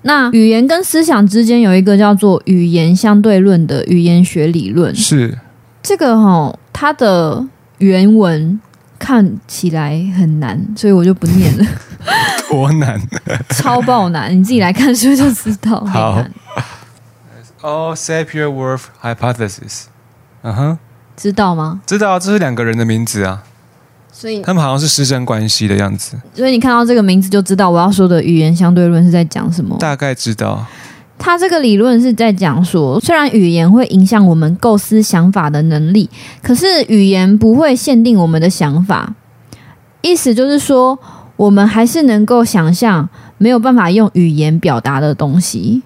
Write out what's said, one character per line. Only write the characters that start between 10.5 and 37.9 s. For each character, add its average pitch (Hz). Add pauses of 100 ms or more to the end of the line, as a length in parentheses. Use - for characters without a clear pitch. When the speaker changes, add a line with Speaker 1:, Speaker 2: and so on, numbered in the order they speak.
Speaker 1:
所 208
以 196
我 175
就 190
不 170
念 180
了。 151 (420)
Speaker 2:
<laughs> 784
多 139
难？ 131 (500)
Speaker 1:
超 247
爆 226
难！ 156
你 185
自 220
己 247
来 185
看 254
书 254
就 269
知 214
道。 220
Speaker 2:
好。 110
Speaker 1:
很 120
难。 - (1300)
Speaker 2:
Oh, 160
Sapir-Whorf 147 (180)
hypothesis。 117 (580)
嗯 117
哼。 151 (360)
Speaker 1:
知 202
道 190
吗？ 160
Speaker 2:
知 202
道， 196
这 190
是 208
两 135
个 117
人 113
的 117
名 113
字 104
啊。 95 (720)
Speaker 1:
所 226
以 214
Speaker 2:
他 180
们 170
好 139
像 135
是 151
师 139
生 127
关 110
系 107
的 101
样 101
子。 - (200)
Speaker 1:
所 262
以 262
你 240
看 254
到 240
这 240
个 233
名 190
字 190
就 202
知 190
道 190
我 170
要 185
说 190
的 175
语 165
言 160
相 175
对 175
论 170
是 180
在 170
讲 -
什 170
么。 -
Speaker 2:
大 151
概 135
知 113
道。 104 (540)
Speaker 1:
他 349
这 359
个 339
理 220
论 233
是 247
在 226
讲 180
说， 156
虽 339
然 349
语 190
言 170
会 247
影 190
响 208
我 170
们 160
构 220
思 214
想 185
法 165
的 147
能 160
力， 208 (360)
可 247
是 254 (240)
语 208
言 190
不 226
会 285
限 240